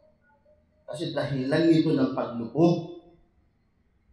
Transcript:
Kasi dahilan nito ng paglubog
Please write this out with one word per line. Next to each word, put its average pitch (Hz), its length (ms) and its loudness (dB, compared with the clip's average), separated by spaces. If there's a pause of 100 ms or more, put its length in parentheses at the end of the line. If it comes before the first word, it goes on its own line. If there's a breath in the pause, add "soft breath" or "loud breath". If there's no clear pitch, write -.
(880)
Kasi 151 240 -8
dahilan 139 560 0
nito 156 240 4
ng 131 240 0
paglubog 120 880 -2 (1120)